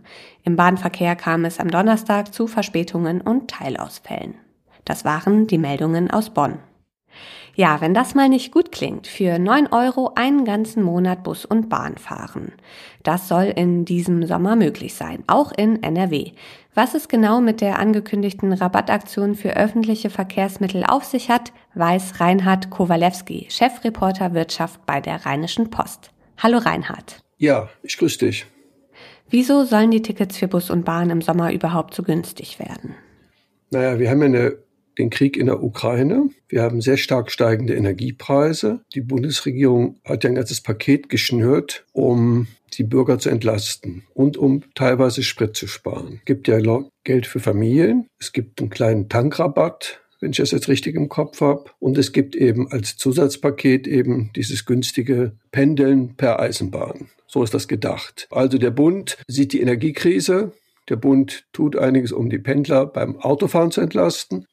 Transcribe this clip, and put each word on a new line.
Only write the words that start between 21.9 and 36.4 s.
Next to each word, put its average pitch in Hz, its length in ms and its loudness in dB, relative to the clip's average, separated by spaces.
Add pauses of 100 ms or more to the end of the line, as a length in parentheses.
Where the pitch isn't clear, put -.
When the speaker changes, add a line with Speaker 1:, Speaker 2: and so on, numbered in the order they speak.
Speaker 1:
Reinhard 185 480 2
Kowalewski, 175 800 -2
Chefreporter 190 880 -2
Wirtschaft 165 500 -4
bei 143 160 -2
der 160 240 -8
Rheinischen 170 460 -4
Post. - 400 -8 (260)
Hallo 233 220 4
Reinhard. - 640 -4 (180)
Speaker 2:
Ja, 131 320 2 (120)
ich - 140 -10
grüß 151 220 0
dich. 107 260 -2 (880)
Speaker 1:
Wieso 262 340 4
sollen 226 260 4
die 220 120 4
Tickets 196 340 -4
für 185 100 -2
Bus 180 220 -2
und 175 160 0
Bahn 170 240 0
im 170 140 0
Sommer 170 320 0
überhaupt 165 400 -2
so 190 80 -8
günstig - 560 -4
werden? - 380 -16 (760)
Speaker 2:
Naja, 127 280 0
wir 120 120 2
haben 139 100 2
ja 147 60 4
eine, 120 320 2 (400)
den 117 120 0
Krieg 139 260 0
in 127 100 0
der - 160 0
Ukraine. 131 680 0 (180)